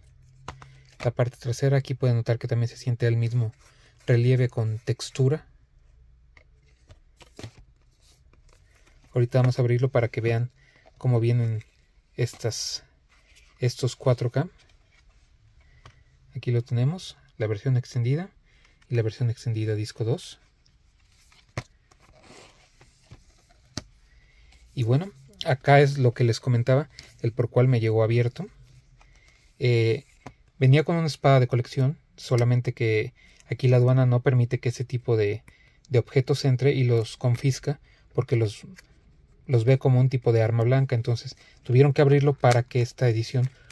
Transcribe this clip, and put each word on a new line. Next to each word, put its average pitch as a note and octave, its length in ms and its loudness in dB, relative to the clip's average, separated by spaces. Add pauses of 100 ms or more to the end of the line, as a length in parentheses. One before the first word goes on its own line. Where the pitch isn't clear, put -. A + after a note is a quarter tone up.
(1040)
La A#2+ 60 0
parte B2 260 -4
trasera, C3+ 400 -2
aquí C3+ 160 -4
pueden B2 220 0
notar A2+ 240 -2
que B2 80 -8
también A#2 220 -2
se - 80 -16
siente A#2+ 280 -4
el A#2 120 0
mismo A#2 360 -2 (520)
relieve B2 440 2
con A2 300 -4
textura. - 680 -4 (3750)
Ahorita B2 260 0
vamos B2 180 2
a C3 40 -2
abrirlo A#2+ 260 0
para A#2 220 0
que - 100 -8
vean A#2 320 -2 (460)
cómo B2 240 0
vienen A#2 420 -2 (540)
estas, - 680 -8 (760)
estos B2 360 -4
cuatro B2 340 -2
K. D#3 200 -4 (1900)
Aquí B2+ 160 -6
lo A#2+ 120 0
tenemos, C3 520 -4 (220)
la A2 100 -4
versión B2 300 -2
extendida C3 520 -4 (600)
y B2 60 -4
la A#2 80 2
versión A2+ 260 -4
extendida A2 440 -4
disco G#2+ 300 -6
dos. - 380 -6 (4000)
Y B2 100 -6
bueno, C#3+ 300 0 (320)
acá C#3 340 4
es C#3+ 180 4
lo B2 160 2
que B2+ 120 0
les A2+ 160 -2
comentaba, C3 480 0 (320)
el A#2 100 -2
por A2+ 180 -4
cuál B2 200 2
me B2 100 2
llegó A2 240 2
abierto. A#2+ 440 -2 (1120)
Eh, A#2 440 2 (560)
venía C#3 240 6
con E3+ 140 -2
una E3 100 -2
espada C3+ 320 2
de B2 80 2
colección, C3 500 -2 (200)
solamente B2 560 0
que A2 400 -2 (380)
aquí C3 160 -2
la B2 100 6
aduana B2+ 300 4
no B2 140 2
permite B2 380 0
que B2 100 -4
ese - 140 -6
tipo A#2 320 -4
de, G#2+ 280 -2 (460)
de A#2+ 100 2
objetos - 460 0
entre C3 260 2
y C3+ 140 0
los A#2 320 0
confisca B2+ 600 -2 (360)
porque B2 200 -2
los, A2 300 -4 (800)
los A#2+ 180 2
ve C3 140 4
como B2+ 220 2
un C3 100 2
tipo B2 220 0
de A2+ 100 2
arma A2+ 220 0
blanca. C3 320 0
Entonces A#2 400 -6 (260)
tuvieron C3+ 320 4
que D#3 80 2
abrirlo C#3+ 320 4
para A#2+ 300 2
que - 180 -2
esta B2 260 -2
edición A#2+ 440 -2 (200)